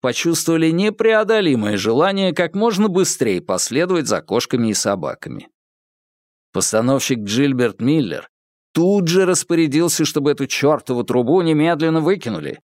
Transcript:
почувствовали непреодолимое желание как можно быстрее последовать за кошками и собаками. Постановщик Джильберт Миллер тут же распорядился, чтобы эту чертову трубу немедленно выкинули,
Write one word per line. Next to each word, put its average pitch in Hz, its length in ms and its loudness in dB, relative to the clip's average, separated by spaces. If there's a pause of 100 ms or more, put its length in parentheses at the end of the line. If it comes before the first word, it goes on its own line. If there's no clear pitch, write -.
почувствовали 160 680 0
непреодолимое 202 1080 0
желание 170 560 0
как 175 220 -2
можно 214 340 2
быстрее 131 520 0
последовать 143 640 -2
за 98 140 0
кошками 117 460 -2
и 107 60 0
собаками. 78 720 -6 (1040)
Постановщик 120 680 0
Джильберт 120 600 0
Миллер 127 480 -2 (460)
тут 185 340 2
же 185 180 2
распорядился, 165 800 0
чтобы 147 280 0
эту 139 140 -2
чертову 139 580 0
трубу 127 380 2
немедленно 160 600 0
выкинули, 117 580 -4 (160)